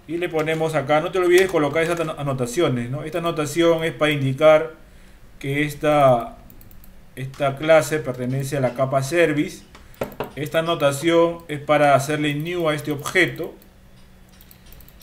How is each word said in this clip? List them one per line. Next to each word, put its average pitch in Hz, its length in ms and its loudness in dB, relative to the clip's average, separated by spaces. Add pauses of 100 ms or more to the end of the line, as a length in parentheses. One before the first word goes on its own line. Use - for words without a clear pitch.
y 160 120 -8
le 175 100 -6
ponemos 160 460 -2
acá, 147 260 0
no 175 100 -4
te 185 80 -4
olvides 180 320 4
colocar 156 320 0
esas 165 180 -2
ano-, 160 180 -6
anotaciones, 131 720 -2
¿no? 147 140 -8
Esta 156 140 -8
anotación 160 680 0
es 165 80 -4
para 151 200 0
indicar 151 600 4 (640)
que 143 260 -2
esta, 139 720 2 (800)
esta 135 400 -4
clase 156 440 4
pertenece 135 580 -6
a - 20 -2
la 123 140 -2
capa 135 280 0
service. 160 600 0 (720)
Esta 143 240 -4
anotación 165 880 2
es 147 120 -8
para 147 340 4
hacerle 147 400 0
new 165 340 -4
a 151 60 0
este 147 180 -6
objeto, 160 600 -2 (1500)